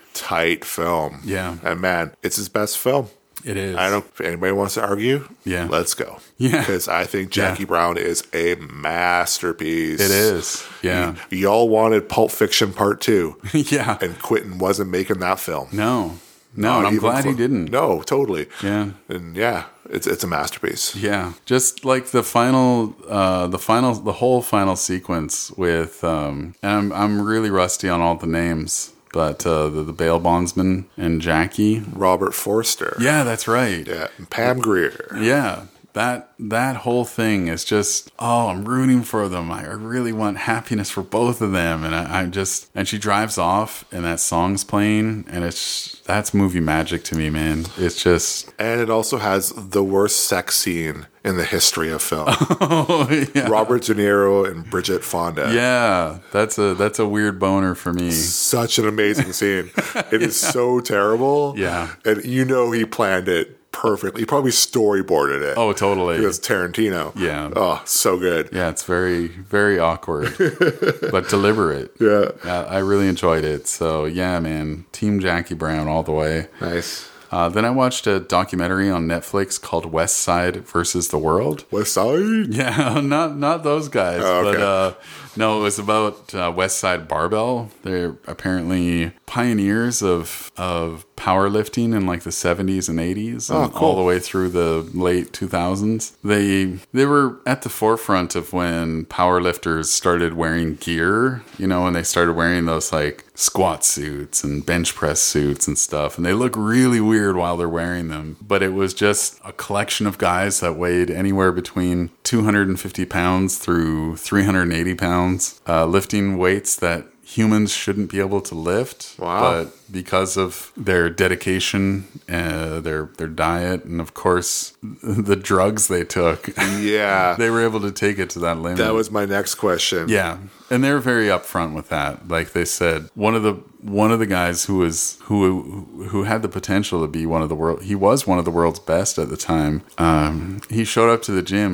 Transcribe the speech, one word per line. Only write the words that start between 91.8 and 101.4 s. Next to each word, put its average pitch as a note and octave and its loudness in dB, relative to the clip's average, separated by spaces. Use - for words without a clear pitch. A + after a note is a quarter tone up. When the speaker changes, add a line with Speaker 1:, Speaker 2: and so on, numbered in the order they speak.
Speaker 2:
in, F#2+ 2
like, F2 -2
the E2+ -8
seventies F#2 0
and E2 -2
eighties G#2+ -4
Speaker 1:
Oh, D3+ 2
Speaker 2:
and A#2 -2
Speaker 1:
cool. - 2
Speaker 2:
all F#2 2
the F#2 2
way F2+ 4
through F#2 -2
the E2 0
late F2+ 0
two - -6
thousands. G2 -2
They, G2 2
they C3+ 4
were C#3+ 2
at - -2
the B2 -6
forefront G#2+ 0
of E2+ -6
when E2 -2
powerlifters F2+ 0
started F2 0
wearing E2 0
gear, G#2 0